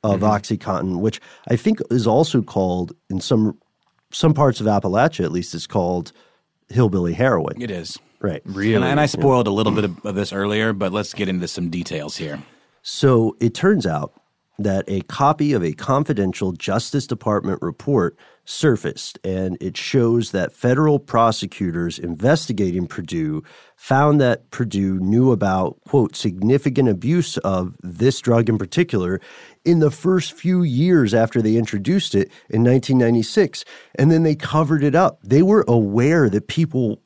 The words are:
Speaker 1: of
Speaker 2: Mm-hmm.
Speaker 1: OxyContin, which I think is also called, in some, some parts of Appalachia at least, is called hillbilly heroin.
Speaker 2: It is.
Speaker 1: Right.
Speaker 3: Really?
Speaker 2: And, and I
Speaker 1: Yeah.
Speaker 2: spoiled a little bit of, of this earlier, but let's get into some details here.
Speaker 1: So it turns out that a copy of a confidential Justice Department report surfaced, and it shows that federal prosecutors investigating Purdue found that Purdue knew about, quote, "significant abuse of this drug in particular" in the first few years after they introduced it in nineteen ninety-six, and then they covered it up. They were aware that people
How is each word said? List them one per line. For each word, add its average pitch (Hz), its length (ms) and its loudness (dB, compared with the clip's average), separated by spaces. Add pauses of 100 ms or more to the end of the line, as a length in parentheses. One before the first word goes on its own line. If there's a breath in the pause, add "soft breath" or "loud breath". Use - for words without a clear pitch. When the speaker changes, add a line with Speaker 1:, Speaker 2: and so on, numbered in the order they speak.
Speaker 1:
of 98 180 2
Speaker 2:
Mm-hmm. 107 40 0 (300)
Speaker 1:
OxyContin, 92 460 -4
which 107 180 -2 (300 loud breath)
I 120 60 2
think 214 240 0 (120)
is 117 160 0
also 127 340 2
called, 90 520 -4 (160)
in 95 100 -4
some, 110 380 0 (540)
some 160 220 2
parts 143 280 2
of 104 40 -2
Appalachia 104 600 0
at 73 60 -4
least, 87 220 -6
is 85 140 -10
called 90 460 -2 (560 soft breath)
hillbilly 92 440 2
heroin. 113 480 0
Speaker 2:
It 120 80 -8
is. 87 300 -10 (200)
Speaker 1:
Right. 82 260 -4
Speaker 3:
Really? 101 280 -2
Speaker 2:
And, 101 100 2
and 139 160 2
I 151 40 4
Speaker 1:
Yeah. 147 40 2
Speaker 2:
spoiled 127 400 2
a 101 40 0
little 107 200 2
bit 107 120 0
of, 92 200 -6
of 101 120 -6
this 98 180 -4
earlier, 104 400 -2
but 98 180 -4
let's 104 220 -6
get 98 160 -4
into 90 180 -4
some 87 220 -6
details 80 480 -8
here. 73 240 -10 (400 soft breath)
Speaker 1:
So 117 580 2
it 117 140 0
turns 190 320 0
out 73 280 -4 (460)
that 98 280 -2
a 98 140 -4
copy 147 520 0
of 101 100 0
a 82 100 -2
confidential 104 760 -2
Justice 107 540 -4
Department 104 560 -4
report 87 560 -2 (260 soft breath)
surfaced, - 800 -2
and 92 380 -4
it 90 160 -8
shows 117 540 0
that 90 200 -2
federal 143 460 2
prosecutors 95 1000 -2
investigating 92 880 -2
Purdue 82 560 -6 (320 soft breath)
found 147 440 2
that 120 300 0
Purdue 98 500 -2
knew 113 320 2
about, 95 560 -2
quote, 127 280 0
"significant 123 760 0
abuse 131 500 -2
of 92 440 -4
this 92 360 -2
drug 117 300 2
in 113 80 0
particular" 95 640 -2 (420 loud breath)
in 170 140 4
the 151 140 4
first 185 420 -2
few 180 300 0
years 143 500 4
after 113 260 2
they 110 160 2
introduced 113 600 -2
it 98 160 0 (180 loud breath)
in 110 140 0
nineteen 127 340 4
ninety-six, 120 680 2 (300 loud breath)
and 139 160 4
then 165 140 4
they 156 100 2
covered 151 500 0
it 147 120 2
up. 175 280 2
They 135 200 4
were 202 240 4
aware 120 640 4
that 101 160 -2
people 131 580 -2